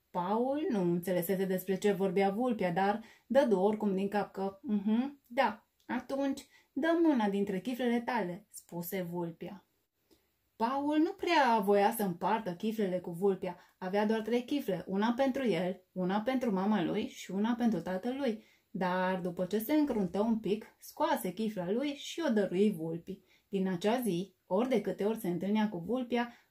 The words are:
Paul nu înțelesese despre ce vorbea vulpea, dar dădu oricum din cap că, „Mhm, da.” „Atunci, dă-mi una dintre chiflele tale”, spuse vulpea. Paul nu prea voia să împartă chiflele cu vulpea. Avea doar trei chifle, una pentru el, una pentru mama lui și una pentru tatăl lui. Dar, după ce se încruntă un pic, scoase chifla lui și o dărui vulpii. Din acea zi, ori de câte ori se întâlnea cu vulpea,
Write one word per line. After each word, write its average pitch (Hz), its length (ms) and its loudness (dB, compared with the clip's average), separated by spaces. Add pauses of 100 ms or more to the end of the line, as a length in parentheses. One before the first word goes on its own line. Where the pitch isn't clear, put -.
Paul 233 600 0
nu 208 120 0
înțelesese 180 640 0
despre 185 320 -2
ce 208 140 2
vorbea 196 380 2
vulpea, 208 420 0
dar 196 320 0 (220)
dădu 233 340 4
oricum 208 360 2
din 196 120 0
cap 202 240 -2
că, 196 300 -6
„Mhm, 220 640 0
da.” 240 420 -2 (180)
„Atunci, 269 600 -4 (240)
dă-mi 330 340 2
una 240 240 4
dintre 196 300 0
chiflele 240 420 0
tale”, 208 480 -4
spuse 175 520 -8
vulpea. 175 640 -8 (920)
Paul 277 420 0
nu 330 140 4
prea 294 480 4
voia 202 380 6
să 214 60 0
împartă 190 500 -2
chiflele 202 460 -2
cu 180 120 -8
vulpea. 185 480 -2 (180)
Avea 202 280 0
doar 220 160 0
trei 240 220 0
chifle, 202 440 -2
una 214 280 0
pentru 269 320 0
el, 180 440 0
una 185 300 -2
pentru 247 320 0
mama 190 300 2
lui 175 240 -2
și - 240 -14
una 214 260 0
pentru 220 220 2
tatăl 185 380 -4
lui. 240 320 -4 (240)
Dar, 185 460 0
după 175 260 -4
ce 208 140 -2
se 302 140 -2
încruntă 226 460 2
un 226 200 2
pic, 208 260 -2 (140)
scoase 294 520 -2
chifla 190 400 -4
lui 277 240 0
și - 320 -8
o 247 40 2
dărui 202 400 4
vulpii. 165 520 -8 (240)
Din 190 200 0
acea 208 340 0
zi, 190 340 -2 (100)
ori 233 240 0
de 226 120 2
câte 190 240 -4
ori 220 120 0
se 208 100 -6
întâlnea 202 420 0
cu 208 80 -8
vulpea, 240 560 -4 (180)